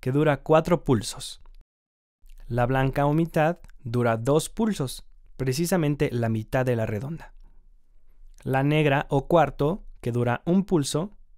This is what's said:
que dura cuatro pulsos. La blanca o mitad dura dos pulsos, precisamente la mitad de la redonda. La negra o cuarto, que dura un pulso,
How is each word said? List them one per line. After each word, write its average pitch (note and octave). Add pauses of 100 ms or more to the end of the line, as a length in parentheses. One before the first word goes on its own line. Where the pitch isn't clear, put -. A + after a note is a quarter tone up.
que C3
dura C#3+
cuatro D#3+
pulsos. - (1040)
La A#2+
blanca C3
o D3
mitad E3 (260)
dura A#2
dos C#3
pulsos, G3 (300)
precisamente D3
la A#2
mitad A2+
de B2+
la A2
redonda. A2 (1080)
La C3
negra D3
o C#3
cuarto, D3+ (160)
que A#2+
dura A#2+
un F#3
pulso, D#3+ (260)